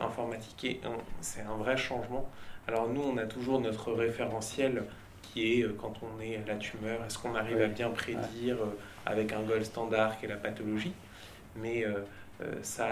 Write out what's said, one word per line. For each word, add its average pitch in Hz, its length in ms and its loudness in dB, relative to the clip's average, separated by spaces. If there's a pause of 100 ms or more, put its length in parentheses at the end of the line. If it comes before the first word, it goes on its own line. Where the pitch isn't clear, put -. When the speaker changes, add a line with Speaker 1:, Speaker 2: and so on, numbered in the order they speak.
Speaker 1:
informatiques, 113 640 -4
et 123 220 -2
on, 117 100 -2 (240)
c'est - 220 -4
un 107 140 -2
vrai 120 200 2
changement. 123 520 0 (380)
Alors 113 220 4
nous, 135 140 2
on 135 160 2
a 110 80 2
toujours 123 340 2
notre 113 320 0
référentiel 117 920 2 (380)
qui 117 380 4
est, 113 40 6
euh, 104 140 0
quand 110 140 -4 (100)
on 110 180 -8
est 110 180 -4
à 107 80 -6
la 107 100 0
tumeur, 113 480 -2
est-ce 110 140 -6
qu'on 120 160 -2
arrive 113 240 2
Speaker 2:
Oui. 110 40 8
Speaker 1:
à 107 60 8
bien 113 220 2
prédire, 117 640 0
Speaker 2:
Ouais. 110 60 0
Speaker 1:
euh, - 440 -4
avec 107 260 4
un 107 100 0
gold 110 220 4
standard 110 540 4
qui - 60 -6
est 107 40 -2
la 104 80 -2
pathologie, 107 580 0 (640)
mais, 113 280 0
euh, 101 160 0 (420)
euh, - 100 -2 (100)
ça - 300 -2